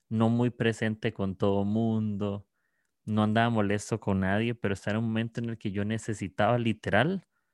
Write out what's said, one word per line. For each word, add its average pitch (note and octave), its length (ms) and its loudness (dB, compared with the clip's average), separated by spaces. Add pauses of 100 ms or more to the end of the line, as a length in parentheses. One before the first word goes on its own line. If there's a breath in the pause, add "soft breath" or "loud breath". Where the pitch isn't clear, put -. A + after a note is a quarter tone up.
no A2+ 220 2
muy A#2+ 200 2
presente A2 640 -2
con F#2+ 220 -4
todo G2+ 280 2
mundo, G#2 840 -2 (580)
no G#2+ 200 2
andaba A#2 260 4
molesto G#2 500 0
con G2 200 0
nadie, G#2 340 0
pero G2+ 200 -2
estaba G#2 240 -4
en A#2 60 -2
un A2+ 60 -2
momento A2+ 300 -4
en A#2 100 -6
el A2+ 80 -10
que G2+ 140 -6
yo G2+ 120 -2
necesitaba G#2+ 720 -2
literal, A#2 680 0 (280)